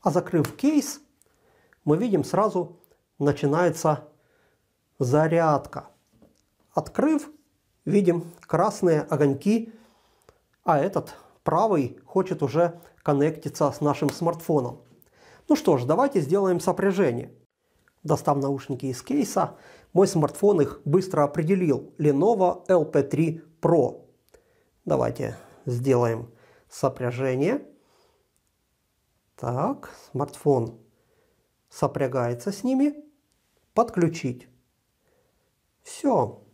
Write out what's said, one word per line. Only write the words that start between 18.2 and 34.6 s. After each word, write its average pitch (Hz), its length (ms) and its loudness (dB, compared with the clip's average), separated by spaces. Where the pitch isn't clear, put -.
наушники 139 480 -4
из 123 140 -6
кейса, 226 560 -2
мой 190 160 4
смартфон 185 520 2
их - 240 -2
быстро 160 380 0
определил. 156 760 0
Lenovo 175 680 2
Л 180 160 4
П 151 200 0
три 160 380 -2
Pro. 165 460 2
Давайте 120 520 -2
сделаем 120 680 0
сопряжение. 131 960 -2
Так, 131 540 -6
смартфон 131 680 -2
сопрягается 127 840 -4
с - 140 -12
ними. 269 400 -2
Подключить. 165 760 -2